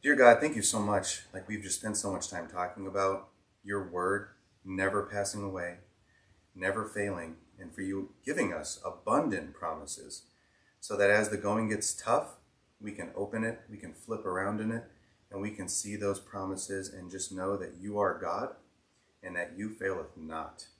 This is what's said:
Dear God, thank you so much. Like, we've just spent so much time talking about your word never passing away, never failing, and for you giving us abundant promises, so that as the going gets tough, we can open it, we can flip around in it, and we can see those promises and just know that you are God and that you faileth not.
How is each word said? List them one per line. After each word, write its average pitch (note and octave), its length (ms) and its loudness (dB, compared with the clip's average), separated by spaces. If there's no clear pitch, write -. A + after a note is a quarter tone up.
Dear D3 100 8
God, A#2+ 240 12
thank D3+ 160 2
you A2 60 0
so - 160 2
much. G#2 460 0
Like, F#2 140 -8
we've G#2+ 160 -6
just F#2+ 160 -4
spent G#2+ 180 -2
so G2 160 -2
much - 160 -6
time E2+ 180 -8
talking F2+ 380 -4
about G2 440 0
your G2+ 260 -4
word F#2 380 0
never F#2+ 380 0
passing G2+ 400 -4
away, F2+ 360 -6
never G2 340 -2
failing, F2 500 -4
and E2 140 -14
for G2 80 -10
you F#2+ 300 -4
giving C3 300 0
us D#2 320 -8
abundant G#2+ 680 0
promises, - 720 -10
so - 160 -6
that G2 140 6
as G#2 200 6
the G#2 80 -2
going G#2+ 320 2
gets G#2+ 260 0
tough, - 400 0
we G#2 120 -8
can F2 240 -8
open G#2 280 -2
it, A2+ 240 -4
we G#2 100 -14
can - 180 -14
flip - 320 -6
around G2 340 0
in A2 100 0
it, A#2 120 -4
and G2 100 -8
we G#2 80 -2
can G2 180 -8
see G#2 280 -4
those G2+ 240 0
promises F#2+ 680 -6
and F#2 220 -12
just F#2 220 -8
know F#2+ 260 -2
that F2 240 -8
you G#2 160 -4
are F#2 180 4
God F#2 340 -4
and F2+ 120 -8
that F2 220 -4
you G#2+ 160 -6
faileth F2+ 420 -4
not. D#2+ 520 -10